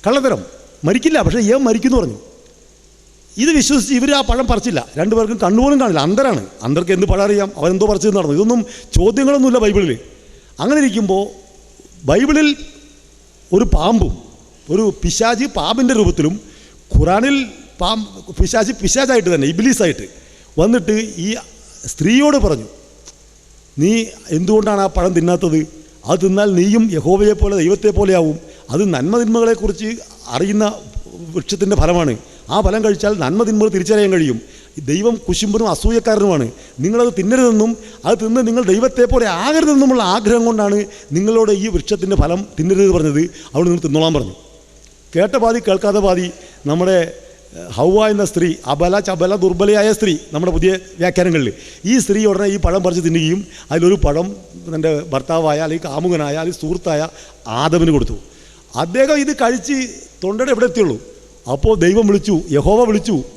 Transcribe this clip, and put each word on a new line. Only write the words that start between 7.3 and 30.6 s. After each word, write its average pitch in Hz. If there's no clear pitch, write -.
അവരെന്തോ 185
പറിച്ചു 202
നടന്നു. 156
ഇതൊന്നും 226
ചോദ്യങ്ങളൊന്നുമില്ല 254
ബൈബിളിൽ. 196
അങ്ങനെ 277
ഇരിക്കുമ്പോൾ 196
ബൈബിളിൽ 285
ഒരു 226
പാമ്പും 175
ഒരു 214
പിശാച് 226
പാമ്പിൻ്റെ 233
രൂപത്തിലും 170
ഖുറാനിൽ 226
പാമ്പ് 208
പിശാച് 220
പിശാചായിട്ട് 233
തന്നെ 139
ഇബ്ലീസായിട്ട് 175
വന്നിട്ട് 214
ഈ -
സ്ത്രീയോട് 269
പറഞ്ഞു, 127
"നീ 185
എന്തുകൊണ്ടാണ് 202
ആ -
പഴം 185
തിന്നാത്തത്? 170
അത് 165
തിന്നാൽ 196
നീയും 208
യഹോവയെ 196
പോലെ 202
ദൈവത്തെ 202
പോലെയാവും. 175
അത് 165
നന്മ 147
തിന്മകളെക്കുറിച്ച് 220
അറിയുന്ന 202